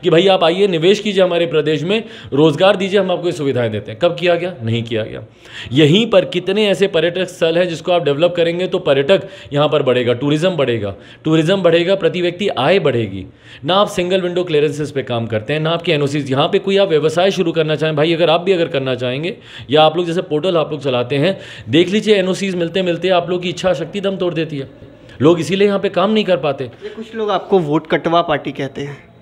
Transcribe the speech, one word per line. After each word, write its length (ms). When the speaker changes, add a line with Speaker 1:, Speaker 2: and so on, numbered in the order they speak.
Speaker 1:
कि 80
भाई, 180
आप 160
आइए, 220
निवेश 340
कीजिए 220
हमारे 240
प्रदेश 360
में, 220
रोजगार 440
दीजिए, 240
हम 100
आपको 160
ये 60
सुविधाएं 400
देते 200
हैं? 100
कब 140
किया 180
गया? 280
नहीं 200
किया 200
गया। 200
यहीं 380
पर 140
कितने 440
ऐसे 180
पर्यटक 380
स्थल 340
हैं 100
जिसको 240
आप 120
डेवलप 320
करेंगे 300
तो 120
पर्यटक 500
यहाँ 160
पर 140
बढ़ेगा, 300
टूरिज्म 380
बढ़ेगा, 440
टूरिज्म 380
बढ़ेगा, 320
प्रति 280
व्यक्ति 260
आय 300
बढ़ेगी। 480
ना 100
आप 140
सिंगल 320
विंडो 240
क्लियरेंसेस 460
पे 120
काम 240
करते 260
हैं, 80
ना 100
आपके 220
एनओसीज। 380
यहाँ 180
पे 100
कोई 180
आप 120
व्यवसाय 420
शुरू 220
करना 240
चाहें, 200
भाई, 180
अगर 160
आप 100
भी 120
अगर 160
करना 260
चाहेंगे, 420
या 120
आप 140
लोग 100
जैसे 160
पोर्टल 340
आप 160
लोग 100
चलाते 340
हैं, 220
देख 200
लीजिए, 260
एनओसीज 400
मिलते 280
मिलते 260
आप 220
लोग 120
की 60
इच्छा 240
शक्ति 280
दम 160
तोड़ 180
देती 240
है। 100
लोग 180
इसीलिए 280
यहाँ 100
पे 100
काम 220
नहीं 140
कर 120
पाते। 280
Speaker 2:
ये 240
कुछ 260
लोग 160
आपको 280
वोट 280
कटवा 360
पार्टी 300
कहते 280
हैं। 420